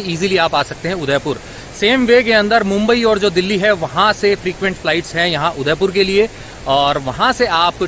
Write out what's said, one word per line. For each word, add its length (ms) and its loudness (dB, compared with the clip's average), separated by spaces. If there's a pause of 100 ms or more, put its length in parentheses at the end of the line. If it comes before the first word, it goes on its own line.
ईजीली 300 0
आप 180 0
आ 80 2
सकते 240 -8
हैं 80 -4
उदयपुर। 440 -2 (400)
सेम 260 2
वे 180 6
के 100 2
अंदर 300 2
मुंबई 400 2
और 160 4
जो 100 2
दिल्ली 280 0
है 160 2
वहां 400 0
से 220 0
फ्रीक्वेंट 400 -4
फ्लाइट्स 400 -4
हैं 120 0
यहाँ 240 -2
उदयपुर 400 0
के 120 2
लिए, 240 2 (400)
और 300 2
वहां 360 0
से 140 0
आप 400 0